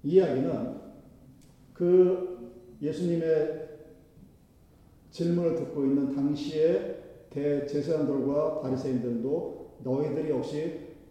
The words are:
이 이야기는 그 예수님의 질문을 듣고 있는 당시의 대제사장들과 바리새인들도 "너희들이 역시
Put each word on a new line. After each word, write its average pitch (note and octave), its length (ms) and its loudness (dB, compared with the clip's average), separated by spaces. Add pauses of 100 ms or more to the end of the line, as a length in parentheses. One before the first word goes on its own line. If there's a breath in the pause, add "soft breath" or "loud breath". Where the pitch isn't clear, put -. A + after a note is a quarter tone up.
이 D#3 140 2
이야기는 - 640 2 (920)
그 F3+ 800 4 (300)
예수님의 D#3+ 840 0 (1400)
질문을 E3+ 460 0
듣고 D3 280 -4
있는 C3+ 300 2
당시의 D3+ 880 0 (280)
대제사장들과 C#3+ 1300 0
바리새인들도 C3 1200 -4
"너희들이 D3 480 -2
역시 D3 580 -4 (220)